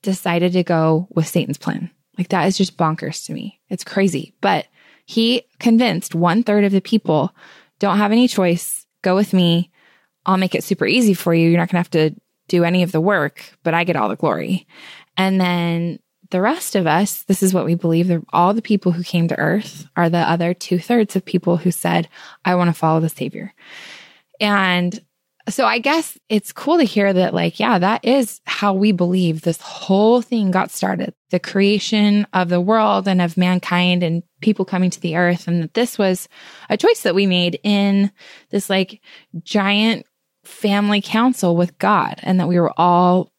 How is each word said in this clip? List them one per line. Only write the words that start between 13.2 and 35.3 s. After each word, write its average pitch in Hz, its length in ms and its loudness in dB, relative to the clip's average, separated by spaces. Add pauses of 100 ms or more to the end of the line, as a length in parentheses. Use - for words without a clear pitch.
but 165 120 0
I 170 80 0
get 175 120 -2
all 107 140 -2
the 104 60 -4
glory." 120 500 -4 (500)
And 190 240 0
then 170 600 -2 (320)
the 185 100 0
rest 269 340 -2
of 180 120 0
us, 175 360 0
this 196 200 0
is 190 100 0
what 170 120 0
we 170 100 0
believe, 170 320 0
the, 170 160 -2 (100)
all 180 220 2
the 226 80 -2
people 196 300 0
who 175 100 -4
came 170 240 -2
to - 120 -4
earth 170 460 -4 (100)
are 170 140 2
the 170 80 0
other 170 380 0
two - 240 -4
thirds 233 360 0
of 185 80 -2
people 175 340 -2
who 170 140 0
said, 170 380 -2 (340)
"I 180 120 0
wanna 175 180 2
follow 160 260 0
the 160 100 -2
Savior." - 440 -12 (840)
And 190 600 0 (500)
so 240 160 0
I 226 140 0
guess 311 380 -2 (100)
it's 214 240 -2
cool 330 260 0
to 320 60 4
hear 202 300 2
that, 180 200 2
like, 170 260 -2
yeah, 214 200 0
that 196 240 0
is 247 420 0
how 202 280 -2
we 202 180 2
believe 175 500 0
this 165 200 -4
whole 220 600 2
thing 214 300 -2
got 185 200 -2
started. 190 420 -4 (160)
The 180 100 -2
creation 208 960 2
of 180 160 0
the 175 100 2
world 202 480 2
and 185 140 2
of 170 160 -2
mankind 180 640 0
and 170 200 -2 (180)
people 202 240 0
coming 185 240 0
to - 100 -10
the 160 160 -6
earth, 175 320 0